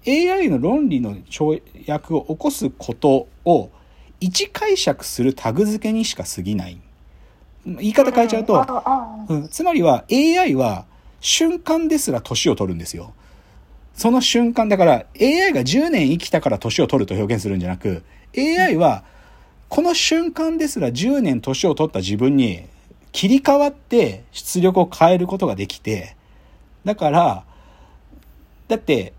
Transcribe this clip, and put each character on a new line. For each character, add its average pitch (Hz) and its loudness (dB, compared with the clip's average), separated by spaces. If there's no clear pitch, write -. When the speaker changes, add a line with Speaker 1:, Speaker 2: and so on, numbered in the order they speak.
Speaker 1:
エ 330 2
ー - 0
ア 381 0
イ 311 0
の 143 0
論 233 0
理 143 -2
の 104 -6
跳 156 -4
躍 151 -4
を - -4
起 160 -8
こ 294 -2
す - -4
こ - -12
と - 2
を 156 2
一 185 -4
解 415 0
釈 - -2
す - -4
る 131 2
タ 113 -4
グ 185 2
付 214 -4
け 220 -2
に 226 -2
し - -8
か - -12
過 - -10
ぎ 101 -4
な 90 -6
い。 90 -18
言 185 -6
い 214 -2
方 262 4
変 240 4
え - -4
ち 226 -2
ゃ 226 -2
う 220 -4
と、 214 2
Speaker 2:
う - 6
ん。 - 6
あ、 262 2
あ。 226 -4
Speaker 1:
う 156 -2
ん。 147 -8
つ - -8
ま 349 0
り 254 2
は、 139 4
エ 311 2
ー 359 2
ア 370 2
イ 180 0
は 113 -2
瞬 330 0
間 320 -2
で 311 0
す - -4
ら - -2
年 - -2
を - 2
取 95 -4
る 87 -4
ん 82 -10
で 85 -12
す - -12
よ。 82 -16
そ - 0
の 247 4
瞬 233 2
間、 226 0
だ 208 2
か 180 6
ら、 131 4
エ 294 2
ー - 2
ア - 4
イ 330 0
が 175 0
十 240 0
年 175 2
生 - 0
き - -10
た 160 2
か 143 0
ら 104 -2
年 - -4
を 139 4
取 123 0
る - -
と 95 -8
表 107 -2
現 98 -6
す 98 -6
る 98 -2
ん - -2
じ 90 -4
ゃ - -6
な 90 -6
く、 92 -6
エ 302 0
ー 370 4
ア 359 2
イ 185 0
は 143 2
こ 294 0
の 349 2
瞬 330 0
間 320 -2
で 320 -2
す 240 -6
ら 127 0
十 240 0
年 135 0
年 131 -4
を 156 2
取 156 0
っ - -6
た - -4
自 95 -4
分 135 2
に 101 0
切 190 0
り 269 6
替 277 4
わ 285 2
っ 285 -2
て 160 0
出 - -6
力 185 4
を 175 2
変 170 4
え 185 2
る 180 -2
こ 196 -6
と 185 -2
が 104 -4
で 101 -6
き - -14
て、 101 -8
だ 208 -2
か 160 0
ら、 143 0
だ 226 0
っ 220 -6
て 113 -2